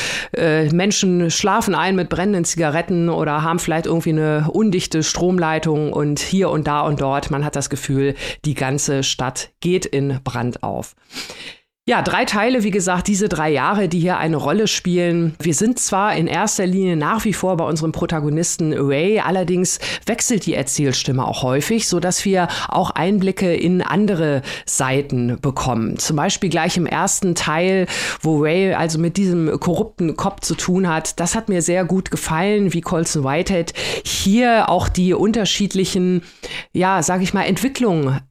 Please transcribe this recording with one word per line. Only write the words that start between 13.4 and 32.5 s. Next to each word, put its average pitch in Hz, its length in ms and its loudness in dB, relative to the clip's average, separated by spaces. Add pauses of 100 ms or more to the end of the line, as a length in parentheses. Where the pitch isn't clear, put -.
Jahre, 165 400 2
die 170 120 0
hier 180 180 2
eine 160 200 0
Rolle 175 280 0
spielen. 170 760 0
Wir 175 140 0
sind 226 240 2
zwar 196 380 0
in 160 100 0
erster 196 400 0
Linie 185 300 2
nach 175 280 0
wie 208 80 2
vor 185 240 0
bei 160 80 0
unserem 156 280 0
Protagonisten 156 800 0
Ray, 147 480 2
allerdings 180 580 0 (260)
wechselt - 420 0
die 165 80 0
Erzählstimme 135 680 0
auch - 200 -4
häufig, 147 420 0
so 175 140 0
dass 180 240 -2
wir 185 240 2 (180)
auch 160 240 0
Einblicke 185 640 2
in 175 280 2
andere 160 600 2 (220)
Seiten 131 760 0
bekommen. 123 560 -2
Zum - 200 -2
Beispiel 180 340 0
gleich 170 260 0
im 170 100 2
ersten 175 500 0
Teil, 180 500 0 (340)
wo 156 220 2
Ray 180 320 2
also 160 240 0
mit 165 180 0
diesem 175 440 2
korrupten 185 560 -2
Cop - 280 -4
zu 165 120 -2
tun 180 320 0
hat. 160 320 -4
Das 170 160 -2
hat 226 120 -4
mir 180 140 0
sehr 175 220 2
gut 185 260 -2
gefallen, 190 640 0